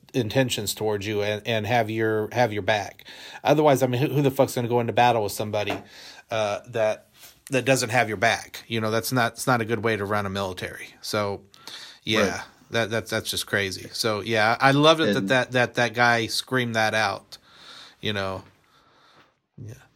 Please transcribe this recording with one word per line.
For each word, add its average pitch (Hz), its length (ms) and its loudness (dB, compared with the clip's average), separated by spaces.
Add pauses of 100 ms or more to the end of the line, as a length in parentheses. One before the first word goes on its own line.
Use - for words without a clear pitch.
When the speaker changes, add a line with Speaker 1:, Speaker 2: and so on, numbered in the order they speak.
(140)
Speaker 1:
intentions 113 600 -2
towards 104 320 -4
you 104 160 -2
and, 104 240 -4
and 110 200 -2
have 117 240 2
your, 110 420 0
have 123 200 2
your 104 100 -4
back. 101 420 -2 (400)
Otherwise, 147 380 6
I 127 60 4
mean, 123 120 0
who, 147 80 0
who 139 140 0
the 135 80 4
fuck's 135 240 2
gonna 120 140 -2
go 120 120 2
into 117 140 0
battle 120 280 4
with 101 100 -4
somebody, 104 420 -4 (560)
uh, 107 380 -2
that, 110 400 -2 (420)
that 127 160 0
doesn't 127 240 2
have 117 180 2
your 107 80 -4
back? - 520 0
You 117 120 -2
know, 110 100 0
that's 113 220 -2
not, 117 200 2
it's - 140 -10
not 123 140 2
a 110 60 -4
good 110 180 -2
way 113 140 2
to 101 80 -4
run 104 180 0
a 98 60 -4
military. 92 580 -6 (140)
So, 101 400 -4 (600)
yeah. 107 280 2
Speaker 2:
Right. 92 100 -6 (300)
Speaker 1:
That, 110 200 -2
that's, 110 200 -4
that's 110 200 -4
just - 160 -4
crazy. 95 460 -2
So, 107 280 -2
yeah, 110 400 2
I 135 120 6
loved 156 280 6
it 147 60 2
that, 101 100 2
Speaker 2:
And 95 120 -2
Speaker 1:
that, 123 240 2
that, 123 220 2
that 117 200 0
guy 120 320 2
screamed 120 480 -2
that 110 200 2
out, 110 440 -2 (640)
you 107 120 -4
know. 95 300 -6 (1120)
Yeah. 107 180 -16 (220)